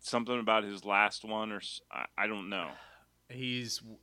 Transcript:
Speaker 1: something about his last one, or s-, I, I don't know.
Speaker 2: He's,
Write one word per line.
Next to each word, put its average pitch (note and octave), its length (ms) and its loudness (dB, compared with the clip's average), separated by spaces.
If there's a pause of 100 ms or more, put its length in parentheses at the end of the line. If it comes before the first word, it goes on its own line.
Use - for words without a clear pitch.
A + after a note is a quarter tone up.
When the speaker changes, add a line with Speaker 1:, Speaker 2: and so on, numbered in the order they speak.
Speaker 1:
something A#2+ 360 0
about A2 280 4
his G2+ 180 -6
last G2+ 400 4
one, G#2+ 300 -2
or G2+ 60 -4
s-, - 200 -10 (100)
I, - 160 -6 (120)
I G#2 100 2
don't G2+ 220 -4
know. F#2 180 -4 (600)
Speaker 2:
He's, B2 520 -4 (220)